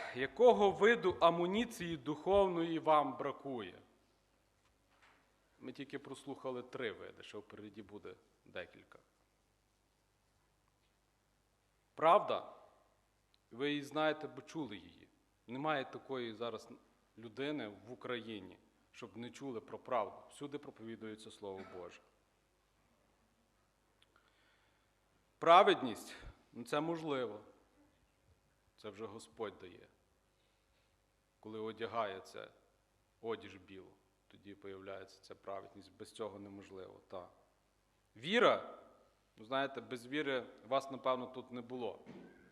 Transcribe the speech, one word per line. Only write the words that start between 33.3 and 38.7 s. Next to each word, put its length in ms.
білу, 340
тоді 280
появляється 640
ця 140
праведність. 640
Без 120
цього 280
неможливо. 680
Та. 220
Віра, 640